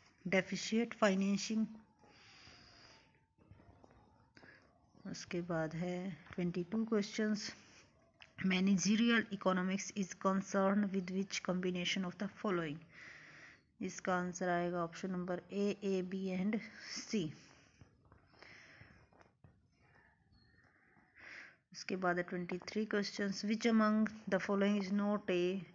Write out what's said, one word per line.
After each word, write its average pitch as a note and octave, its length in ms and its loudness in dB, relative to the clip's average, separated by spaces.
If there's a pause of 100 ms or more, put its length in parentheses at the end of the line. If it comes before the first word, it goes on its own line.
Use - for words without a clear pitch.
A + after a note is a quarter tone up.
(240)
डेफिशिएंट F#3+ 720 0
फाइनेंसिंग। G3+ 720 2 (3500)
उसके - 300 -4
बाद E3 340 -2
है F3+ 220 -2 (380)
ट्वेंटी F3+ 280 0 (100)
टू A3 200 2
questions, G#3+ 540 0 (1000)
managerial G3 800 4 (120)
economics F#3 540 0 (120)
is F3+ 100 -4 (140)
concerned G3 680 2
with F#3 240 -2
which G3 320 -2
combination F3+ 600 -2
of F3+ 100 -10
the G3+ 100 -4 (140)
following? E3+ 340 0 (1080)
इसका F#3 340 -2
आंसर F3+ 320 -2
आएगा F3 360 0
ऑप्शन E3 260 -6
नंबर F3+ 320 -4 (100)
ए, G3+ 120 0 (200)
ए, F#3+ 180 0
बी F#3 180 -4 (160)
and G#3 220 0 (380)
सी। - 280 -2 (4000)
उसके - 240 -4
बाद F3+ 200 2
है F3+ 60 0
ट्वेंटी F3+ 360 -4 (100)
थ्री G#3+ 160 -2 (100)
questions, G3+ 560 -2
which A3 220 0
among G#3+ 340 6 (240)
the F#3+ 160 4
following G3+ 360 4
is F#3 180 -2
not G#3 300 0
a F3+ 120 2 (320)